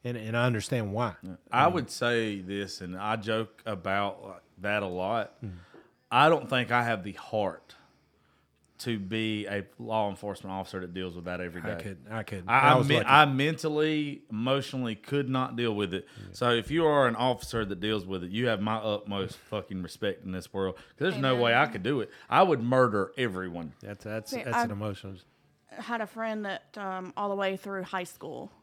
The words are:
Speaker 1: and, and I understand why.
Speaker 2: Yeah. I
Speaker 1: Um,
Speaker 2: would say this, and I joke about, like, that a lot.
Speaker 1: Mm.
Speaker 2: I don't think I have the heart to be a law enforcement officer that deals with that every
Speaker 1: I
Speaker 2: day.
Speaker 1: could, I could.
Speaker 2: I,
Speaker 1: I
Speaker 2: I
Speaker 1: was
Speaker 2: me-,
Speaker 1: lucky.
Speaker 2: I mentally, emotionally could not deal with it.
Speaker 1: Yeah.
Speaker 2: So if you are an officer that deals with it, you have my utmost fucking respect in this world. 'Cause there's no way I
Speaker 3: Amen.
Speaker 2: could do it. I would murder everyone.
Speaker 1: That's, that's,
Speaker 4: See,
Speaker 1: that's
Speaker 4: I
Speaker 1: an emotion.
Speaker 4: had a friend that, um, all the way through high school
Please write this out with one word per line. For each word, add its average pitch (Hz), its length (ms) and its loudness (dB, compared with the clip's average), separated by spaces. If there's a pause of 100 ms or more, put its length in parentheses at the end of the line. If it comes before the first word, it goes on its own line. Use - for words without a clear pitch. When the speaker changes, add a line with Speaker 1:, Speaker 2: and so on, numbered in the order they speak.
Speaker 1:
and, 123 100 -4
and 113 220 -4
I 120 80 4
understand 110 480 0
why. 113 280 -2
Speaker 2:
Yeah. 95 120 -12 (180)
I 127 140 6
Speaker 1:
Um, 180 80 4
Speaker 2:
would 135 180 -2
say 113 480 0
this, 98 400 -6
and 90 180 -8
I 107 200 -2
joke 110 480 -4
about, 98 600 -2
like, 90 160 -16 (180)
that 104 240 0
a 95 40 -4
lot. 95 460 -2 (100)
Speaker 1:
Mm. 101 80 -8 (580)
Speaker 2:
I 139 200 8
don't 135 200 4
think 123 220 2
I 120 120 4
have 113 200 -2
the 101 100 -8
heart - 640 -4 (1040)
to 117 180 -4
be 107 480 -2
a 101 200 -4 (120)
law 110 320 -2
enforcement 95 440 -8
officer 95 260 -6
that 90 140 -10
deals 92 200 -6
with 87 120 -12
that 90 160 -6
every 87 200 -8
Speaker 1:
I 87 140 -6
Speaker 2:
day. 82 80 -10
Speaker 1:
could, 98 140 -10 (120)
I 110 140 -6
could. 92 240 -10
Speaker 2:
I, 123 120 6
Speaker 1:
I 147 120 8
Speaker 2:
I 156 60 10
Speaker 1:
was 139 100 4
Speaker 2:
me-, 147 80 4
Speaker 1:
lucky. 160 140 2
Speaker 2:
I 147 160 10
mentally, 151 960 0 (100)
emotionally 127 640 -2
could 139 320 -2
not 131 300 -2
deal 117 180 0
with 98 180 0
it. 92 140 -6 (100)
Speaker 1:
Yeah. 98 140 -16
Speaker 2:
So 120 200 2
if 117 200 2
you 165 140 2
are 143 200 6
an 113 120 2
officer 120 480 0
that 95 160 -6
deals 104 240 0
with 92 180 -4
it, 87 80 -8
you 117 160 0
have 104 140 0
my 110 160 0
utmost 101 580 -4
fucking 95 480 -8
respect 95 400 -6
in 95 80 -8
this 92 220 -10
world. 95 220 -2
'Cause - 80 -20 (280)
there's 135 60 -4
no 131 180 2
way 120 180 4
I 131 100 6
Speaker 3:
Amen. 113 100 0
Speaker 2:
could 92 100 -6
do 135 160 0
it. 98 100 -4 (200)
I 151 120 6
would 151 220 4
murder 120 540 4
everyone. 92 640 -4
Speaker 1:
That's, 101 240 -14
that's, 110 260 -8
Speaker 4:
See, 247 120 -8
Speaker 1:
that's 120 120 -4
Speaker 4:
I 240 80 2
Speaker 1:
an 233 80 -4
emotion. 98 480 -8 (480)
Speaker 4:
had 233 320 -8
a 214 80 -6
friend 220 380 -6
that, - 320 -10
um, 190 400 -8
all 202 100 -2
the 202 80 -2
way 190 220 -2
through 190 260 -8
high 185 220 -6
school 160 440 -12 (140)